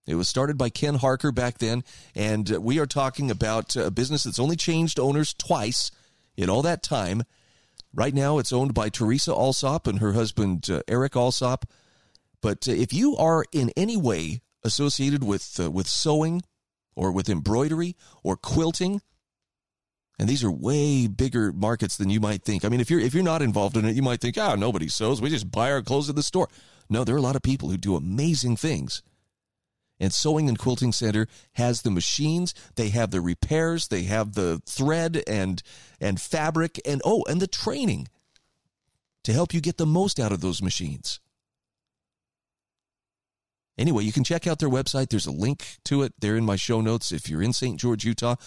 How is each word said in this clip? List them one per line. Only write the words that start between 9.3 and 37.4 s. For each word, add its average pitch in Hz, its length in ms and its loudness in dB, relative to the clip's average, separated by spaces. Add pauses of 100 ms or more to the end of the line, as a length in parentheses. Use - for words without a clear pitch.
Alsop 135 540 0
and 104 140 0
her 104 140 2
husband, 104 560 0
uh, 85 180 0
Eric 127 300 0
Alsop. 127 480 0 (760)
But, - 300 -2
uh, - 20 0
if 110 220 0
you 247 240 2
are 160 340 4
in 139 240 0
any 220 220 0
way 113 420 0 (240)
associated 139 600 0
with, 101 340 -2
uh, 85 100 0
with 90 200 -2
sewing 160 520 0 (540)
or 92 160 0
with 92 160 0
embroidery 139 680 0 (260)
or 190 140 0
quilting, 180 640 0 (1160)
and 101 120 2
these 131 120 2
are 117 100 2
way 131 560 2
bigger 113 440 0
markets 104 460 -2
than 98 120 0
you 107 120 2
might 104 240 -2
think. 101 180 0
I 104 60 0
mean, 120 100 2
if 120 100 0
you're, 165 120 4
if 120 120 0
you're 180 100 2
not 165 180 2
involved 104 340 2
in 110 80 4
it, 110 140 2
you 135 40 2
might 123 200 0
think, 120 160 -2
"Oh, 202 180 2
nobody 98 320 0
sews. 110 320 0
We 123 100 -2
just 110 220 -4
buy 117 180 0
our 139 120 0
clothes 143 280 -2
at 143 60 -4
the 147 80 -2
store." 185 240 0 (420)
No, 113 140 2
there 110 120 2
are 151 40 2
a - 20 4
lot 131 140 2
of 135 60 -2
people 131 280 0
who 92 80 -2
do 90 200 0
amazing 120 580 0
things. 107 460 -4 (960)
And 92 140 0
Sewing 151 340 2
and 113 120 2
Quilting 123 340 0
Center 110 340 0 (260)
has 120 280 0
the - 80 -2
machines, 151 640 0 (220)
they 110 140 0
have 110 200 2
the 95 100 -2
repairs, 156 680 0
they 92 160 -2
have 104 300 -2
the 90 300 0
thread 165 600 -2
and, 95 380 -2 (360)
and 95 220 -2
fabric, 160 640 -2
and, 143 180 -2
oh, 151 240 2
and 165 140 0